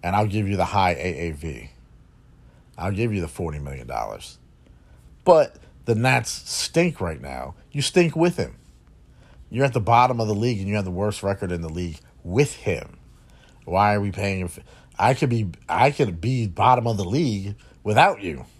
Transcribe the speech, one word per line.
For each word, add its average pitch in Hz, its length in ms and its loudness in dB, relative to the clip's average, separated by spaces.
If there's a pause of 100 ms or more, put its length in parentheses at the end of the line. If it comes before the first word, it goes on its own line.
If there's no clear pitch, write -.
and 90 140 -2
I'll 107 100 2
give 101 220 -2
you 98 80 -2
the 90 80 2
high 95 280 2
A 82 360 -4
A - 40 -4
V. 73 380 -12 (1080)
I'll 95 140 -4
give 110 200 -2
you 101 80 -2
the 82 80 -4
forty 78 300 -6
million 69 280 -12
dollars. 55 520 -10 (880)
But 160 320 6 (280)
the 117 100 2
Nats 127 360 2
stink - 720 -2
right 80 200 -6
now. 67 340 -12 (180)
You 143 100 -4
stink 170 340 2
with 175 200 4
him. 76 200 -6 (960)
You're 123 140 0
at 131 80 0
the 120 80 0
bottom 120 400 4
of 110 80 0
the 107 60 0
league, 110 240 0
and 98 100 -4
you 104 80 -2
have 101 80 -2
the 92 60 -6
worst 98 320 -4
record 98 300 -2
in 85 80 -4
the 82 80 -6
league 82 300 -8 (240)
with 117 320 0
him. - 440 -6 (680)
Why 101 300 2
are 104 60 0
we 101 120 -4
paying 98 280 -4
him 90 60 -4
f-, - 140 -12 (380)
I 117 160 4
could 139 140 0
be, 113 200 0 (200)
I 117 220 4
could 95 300 -2
be 117 260 -2
bottom 113 400 2
of 113 100 0
the 98 80 -2
league 104 520 -2 (260)
without 127 400 2
you. 78 240 -8 (140)